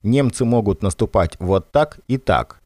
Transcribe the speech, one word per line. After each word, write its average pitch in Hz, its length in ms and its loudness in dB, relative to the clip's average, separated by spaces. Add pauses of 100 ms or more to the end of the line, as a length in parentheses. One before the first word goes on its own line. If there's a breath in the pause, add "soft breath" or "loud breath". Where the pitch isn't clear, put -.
Немцы 127 400 0
могут 113 400 0
наступать 95 560 -2
вот 92 320 -2
так 151 280 0 (100)
и 131 80 0
так. 117 480 -4